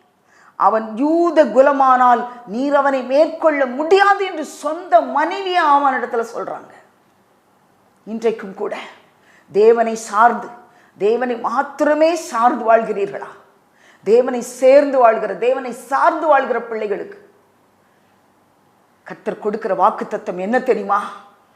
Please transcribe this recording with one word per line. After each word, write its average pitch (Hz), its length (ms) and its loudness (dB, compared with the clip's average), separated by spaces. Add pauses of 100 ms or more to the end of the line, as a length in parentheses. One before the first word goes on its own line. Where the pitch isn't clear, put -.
(560)
அவன் 220 400 0
யூத 311 480 2
குலமானால் 254 840 4 (180)
நீர் 262 280 -4
அவனை 277 280 0
மேற்கொள்ள 294 640 0
முடியாது" 381 580 2
என்று 330 200 -8
சொந்த 339 560 -2
மனைவியை 339 560 -2
ஆமான் 285 460 2
இடத்துல 233 320 -4
சொல்றாங்க. 165 380 -12 (1300)
இன்றைக்கும் 220 500 -4
கூட - 240 -8 (760)
தேவனை 226 420 4
சார்ந்து, 220 520 0 (520)
தேவனை 233 400 -2
மாத்திரமே 294 760 0
சார்ந்து 226 580 0
வாழ்கிறீர்களா? 202 560 -2 (760)
தேவனை 247 360 2
சேர்ந்து 269 580 4
வாழ்கிற, 220 360 0
தேவனை 247 380 -2
சார்ந்து 302 540 -2
வாழ்கிற 254 360 0
பிள்ளைகளுக்கு 214 680 -10 (1700)
கர்த்தர் - 340 -12
கொடுக்கிற 208 360 -6
வாக்குத்தத்தம் 208 640 -2
என்ன 220 220 -2
தெரியுமா? 202 640 -4 (320)